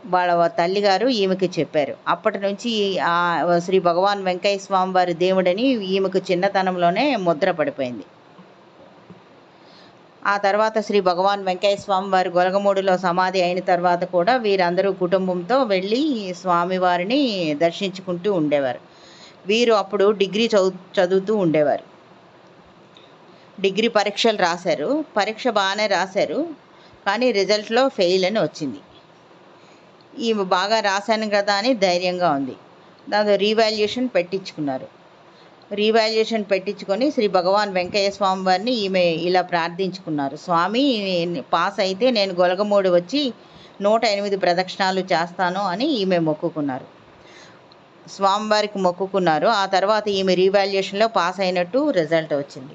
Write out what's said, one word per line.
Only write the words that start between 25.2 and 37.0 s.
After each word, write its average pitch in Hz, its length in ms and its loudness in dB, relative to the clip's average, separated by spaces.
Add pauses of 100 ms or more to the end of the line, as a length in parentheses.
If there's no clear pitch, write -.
బాగానే 208 400 0
రాశారు, 190 600 -2 (580)
కానీ 233 260 0
రిజల్ట్లో 214 560 0
ఫెయిల్ 185 380 2
అని 208 140 0
వచ్చింది. 143 380 -4 (1400)
ఈమె 226 240 0
బాగా 190 360 2
రాశాను 208 500 0
కదా 202 240 0
అని 220 200 2
ధైర్యంగా 180 580 0
ఉంది. 139 240 -2 (540)
దాంతో 208 260 2
రీవాల్యుయేషన్ 214 800 0
పెట్టించుకున్నారు. 175 720 -4 (840)
రీవాల్యుయేషన్ 220 800 0
పెట్టించుకొని 196 600 -2